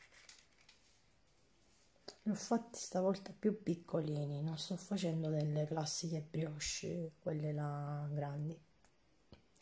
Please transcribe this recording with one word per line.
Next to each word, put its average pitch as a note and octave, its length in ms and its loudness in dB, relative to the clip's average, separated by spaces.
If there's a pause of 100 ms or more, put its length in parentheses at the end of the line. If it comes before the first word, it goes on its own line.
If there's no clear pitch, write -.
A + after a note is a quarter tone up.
(2250)
Li G#3+ 80 2
ho F#3+ 40 4
fatti - 420 0
stavolta F#3 540 2
più G#3+ 320 0
piccolini, D3+ 760 0
non D#3+ 160 0
sto - 180 -2
facendo E3 540 0
delle D3+ 360 4
classiche D#3+ 540 0
brioche, D#3+ 1000 -2
quelle D3+ 340 0
là D3 580 0
grandi. D3 560 -2 (960)